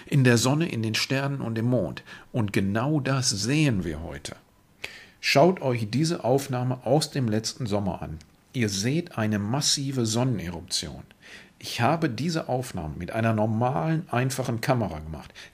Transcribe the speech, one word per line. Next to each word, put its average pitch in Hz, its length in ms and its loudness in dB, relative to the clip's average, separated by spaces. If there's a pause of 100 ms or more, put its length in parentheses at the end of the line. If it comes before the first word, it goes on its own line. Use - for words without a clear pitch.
in 139 180 4
der 120 140 8
Sonne, 143 300 2
in 113 140 -4
den 110 120 -2
Sternen 139 460 -2
und 117 180 -4
im 113 80 0
Mond. 98 360 0 (300)
Und 107 200 -2
genau 117 480 2
das 131 300 0
sehen 113 540 2
wir 78 180 -6
heute. 76 340 -10 (840)
Schaut 175 400 6
euch 113 300 0
diese 160 320 0
Aufnahme 127 600 0
aus 143 260 2
dem 127 180 -2
letzten 113 380 -2
Sommer 101 360 -2
an. 80 160 -10 (340)
Ihr 113 160 0
seht 117 500 -2
eine 107 220 0
massive 135 640 0
Sonneneruption. 87 960 -4 (580)
Ich - 200 -8
habe 156 280 2
diese 147 400 -4
Aufnahme 107 480 -4
mit 85 140 -8
einer 113 220 2
normalen, 123 800 0
einfachen 123 500 -2
Kamera 98 400 0
gemacht. 78 340 -12 (200)